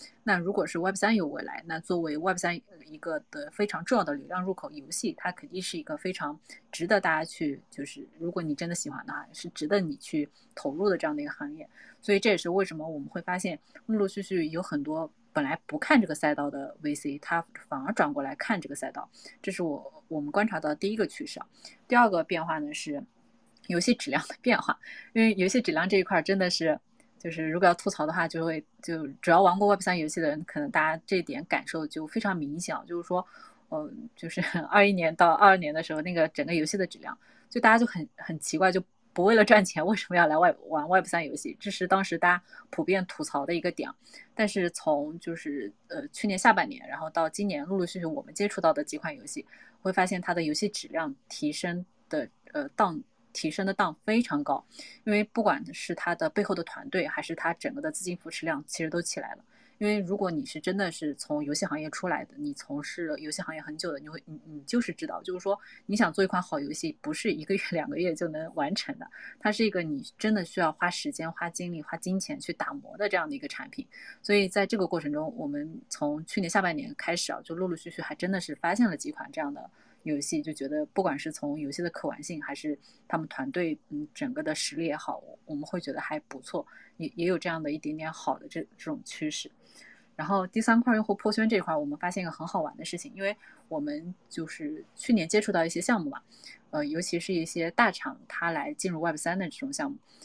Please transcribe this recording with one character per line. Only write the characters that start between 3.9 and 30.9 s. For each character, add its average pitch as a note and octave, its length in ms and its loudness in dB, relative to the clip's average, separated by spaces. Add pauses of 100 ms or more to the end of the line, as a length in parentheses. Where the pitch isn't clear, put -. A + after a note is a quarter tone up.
要 F#3+ 80 4
的 D3 80 0
流 C#3 140 -8
量 F3+ 140 -4
入 F#3 120 -2
口， - 180 -10
游 D3 180 -14
戏 F3+ 280 -4
它 - 160 -4
肯 - 160 -18
定 F#3 120 -8
是 - 160 -6
一 D#3 60 -8
个 - 140 -8
非 F#3 160 -6
常 D3+ 260 -6 (320)
值 E3+ 160 -4
得 G3 140 4
大 E3 120 4
家 D#3+ 120 0
去， C#3+ 340 -4 (100)
就 C#3+ 140 -10
是 - 240 -14 (100)
如 E3+ 140 -6
果 F3 100 -2
你 D3+ 140 -2
真 E3+ 140 -4
的 E3+ 40 -4
喜 D3 160 -6
欢 - 160 -10
的 - 60 -10
话， - 220 -10
是 - 160 -10
值 - 180 -6
得 G3 140 4
你 D3+ 160 -2
去 D3 320 -4 (260)
投 C#3 180 -4
入 F#3 140 0
的 F3+ 100 2
这 D#3+ 80 -2
样 D3+ 80 0
的 D3 80 -4
一 D3 40 -6
个 D3 60 -8
行 D3 220 -10
业。 D#3+ 140 -16 (320)
所 G#3 140 2
以 G3 60 6
这 A3 100 4
也 F#3+ 80 6
是 F3 120 -4
为 F#3+ 160 4
什 E3 100 -8
么 D#3 100 -8
我 D#3 140 -6
们 C#3+ 80 -8
会 F3 140 -8
发 F3+ 180 -2
现 F#3+ 180 -4 (280)
陆 A3 120 0
陆 G3+ 80 4
续 F#3+ 160 -2
续 F3 260 0
有 E3 140 -4
很 - 220 -2
多 D#3+ 260 -4 (220)
本 D3+ 100 0
来 C#3+ 240 0
不 D4 140 -4
看 C4+ 220 6
这 F#3+ 40 6
个 - 80 -2
赛 D3+ 220 2
道 C#3+ 160 -2
的 C#3 300 -8
V D3 120 -2
C， C#3+ 260 -6
他 E3+ 220 -2 (280)
反 C3+ 120 -6
而 C#3 120 -2
转 D3 200 2
过 C#3+ 80 -4
来 C#3 140 -4
看 G3 240 -2
这 - 80 -8
个 C#3 80 -10
赛 B2+ 160 -6
道， - 180 -12 (320)
这 - 80 -6
是 F#3 140 -4
我， - 460 -6
我 D#3 100 -4
们 D3 100 -4
观 G3+ 160 2
察 G3 140 -2
到 D3+ 160 -2
第 G3 160 -2
一 A3 60 -4
个 G3 100 2
趋 - 180 -10
势 - 140 -10
啊。 - 80 -14 (400)
第 B3 80 4
二 A#3+ 140 8
个 E3+ 120 2
变 E3 240 -2
化 D#3+ 140 -2
呢 G#3 140 -6
是 - 280 -6 (680)
游 F3 120 0
戏 A#3 160 4
质 - 160 -6
量 D#3+ 160 2
的 - 140 -10
变 A#3+ 160 4
化， - 200 0 (360)
因 A3+ 100 6
为 A3 120 8
游 F#3 120 4
戏 B3 140 4
质 F3 100 0
量 E3 160 2
这 G3+ 80 2
一 F#3 80 6
块 F3+ 180 2
真 F#3+ 160 2
的 F#3 120 4
是， D#3+ 280 2 (400)
就 E3+ 140 -8
是 D#3+ 160 -2
如 D#3+ 100 0
果 F#3 80 6
要 F3 80 10
吐 G3 160 -4
槽 D3+ 160 -2
的 D#3 60 0
话， E3 160 0
就 E3 160 -2
会， D#3+ 180 0 (200)
就 D#3+ 260 -4 (140)
只 F3 100 4
要 F3 100 10
玩 F#3 160 8
过 G3+ 120 6
Web G3 100 6
三 F3+ 180 2
游 D#3 80 0
戏 D#3 140 -4
的 E3 80 2
人， D#3 160 0
可 - 160 -8
能 C#3+ 100 -2
大 D#3+ 120 2
家 D#3+ 260 2